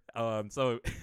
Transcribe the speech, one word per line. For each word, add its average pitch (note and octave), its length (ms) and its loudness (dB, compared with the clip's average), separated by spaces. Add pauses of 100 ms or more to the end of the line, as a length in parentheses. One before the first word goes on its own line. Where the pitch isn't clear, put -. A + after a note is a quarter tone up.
(140)
Um, A2 360 0
so, B2 300 2 (220)